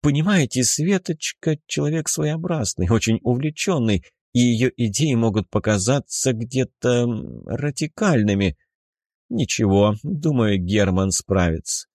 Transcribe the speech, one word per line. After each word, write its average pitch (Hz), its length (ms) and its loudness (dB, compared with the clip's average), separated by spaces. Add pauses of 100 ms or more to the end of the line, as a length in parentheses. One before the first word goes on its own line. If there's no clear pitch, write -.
понимаете, 151 600 2
Светочка — 160 920 -2 (100)
человек 151 420 -2
своеобразный, 151 800 -2
очень 113 320 2
увлечённый, 127 840 0 (300)
и 120 60 2
её 123 360 2
идеи 123 400 0
могут 110 340 0
показаться 110 840 0
где-то, 123 560 -4
м, 113 560 -2
радикальными". 127 1120 0 (720)
"Ничего, 107 760 2
думаю, 139 540 0
Герман 95 540 0
справится". 87 840 -2